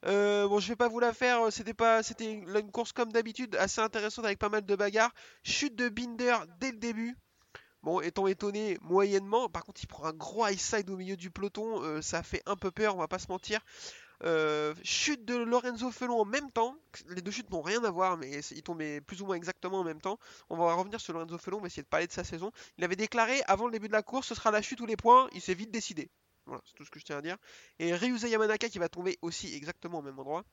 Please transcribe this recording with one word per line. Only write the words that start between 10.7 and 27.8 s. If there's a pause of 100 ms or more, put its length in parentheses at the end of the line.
au
milieu
du
peloton,
euh,
ça
fait
un
peu
peur,
on
va
pas
se
mentir. (640)
Euh, (100)
chute
de
Lorenzo
Felon
en
même
temps, (320)
les
deux
chutes
n'ont
rien
à
voir,
mais
c'est,
il
tombait
plus
ou
moins
exactement
en
même
temps. (320)
On
va
revenir
sur
Lorenzo
Felon,
on
va
essayer
de
parler
de
sa
saison. (280)
Il
avait
déclaré
avant
le
début
de
la
course,
ce
sera
la
chute
ou
les
points,
il
s'est
vite
décidé. (380)
Voilà,
c'est
tout
ce
que
je
tiens
à
dire. (400)
Et